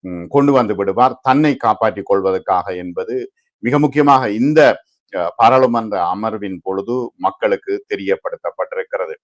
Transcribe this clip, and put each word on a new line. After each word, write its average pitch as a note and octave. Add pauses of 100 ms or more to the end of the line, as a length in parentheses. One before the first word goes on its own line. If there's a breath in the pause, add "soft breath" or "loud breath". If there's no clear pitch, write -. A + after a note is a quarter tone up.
ம், F2
கொண்டு C#3+
வந்து A#2
விடுவார் G2
தன்னை C#3+
காப்பாற்றிக் G#2+
கொள்வதற்காக F#2+ (100)
என்பது F2+ (480)
மிக B2
முக்கியமாக C#3+
இந்த, C3+ (520)
அஹ், F2
பாராளுமன்ற A#2 (100)
அமர்வின் G2+
பொழுது G2 (200)
மக்களுக்கு G2 (140)
தெரியப்படுத்தப்பட்டிருக்கிறது. F#2